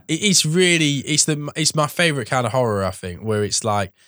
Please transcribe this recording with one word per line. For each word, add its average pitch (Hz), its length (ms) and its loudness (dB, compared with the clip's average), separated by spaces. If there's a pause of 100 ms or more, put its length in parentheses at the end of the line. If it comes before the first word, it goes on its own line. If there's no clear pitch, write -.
It, 160 160 -2
it's 190 220 2
really, 160 540 4
it's 147 260 -2
the, 147 300 -2
it's 156 200 0
my 151 120 2
favourite 143 420 0
kind 127 160 0
of 117 80 -2
horror, 113 320 2
I 92 60 0
think, 90 320 -10
where 107 200 0
it's 101 200 -2
like, 104 280 0 (160)